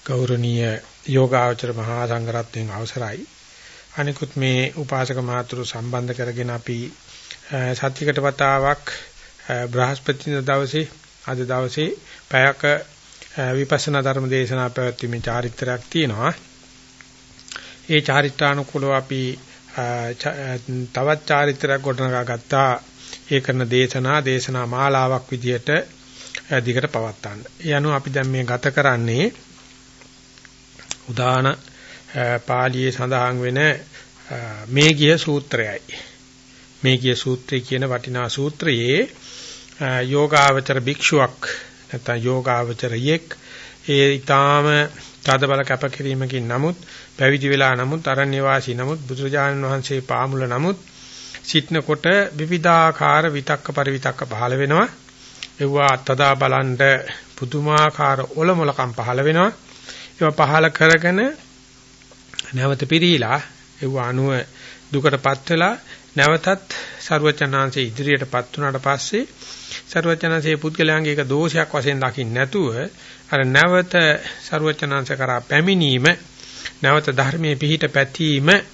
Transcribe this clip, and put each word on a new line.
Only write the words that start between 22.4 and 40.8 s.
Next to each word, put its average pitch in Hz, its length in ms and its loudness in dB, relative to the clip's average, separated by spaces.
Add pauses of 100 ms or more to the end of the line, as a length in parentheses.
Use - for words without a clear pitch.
ඒ 135 100 2
කරන 127 300 -2
දේශනා, 127 540 2
දේශනා 127 420 -2
මාලාවක් 131 640 0
විදියට, 123 400 -4
අ, - 880 -4
දිගට 123 320 -2
පවත්වන්න. 107 480 -8 (240)
ඒ 156 80 -2
අනුව 147 200 2
අපි 139 180 -2
දැන් 131 180 -2
මේ 131 160 -2
ගත 123 220 -2
කරන්නේ 131 680 2 (1800)
උදාන, 127 380 0
අ, 139 100 0 (840)
පාළියේ 127 540 0
සඳහන් 127 460 0
වෙන, 123 200 -2
අ, - 800 -4 (260)
මේඝිය 147 540 6
සූත්‍රයයි. 131 800 -4 (840)
මේඝිය 127 360 2
සූත්‍රය 127 440 -4
කියන 131 280 -4
වටිනා 123 400 -4
සූත්‍රයේ, 143 800 0 (680)
අ, 127 260 -2
යෝගාවචර 139 800 4